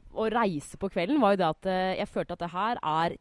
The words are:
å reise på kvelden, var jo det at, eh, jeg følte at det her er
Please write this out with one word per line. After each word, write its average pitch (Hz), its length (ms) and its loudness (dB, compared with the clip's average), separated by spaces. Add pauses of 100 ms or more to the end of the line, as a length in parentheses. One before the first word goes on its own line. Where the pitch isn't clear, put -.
(160)
å 220 160 0
reise 202 460 -2
på 196 120 -4
kvelden, 202 300 0
var 202 160 6
jo - 20 -2
det 175 120 2
at, - 160 -4
eh, 185 340 0
jeg 202 80 -2
følte 180 240 -6
at 175 80 -12
det 170 120 -8
her 208 300 -2
er 165 400 0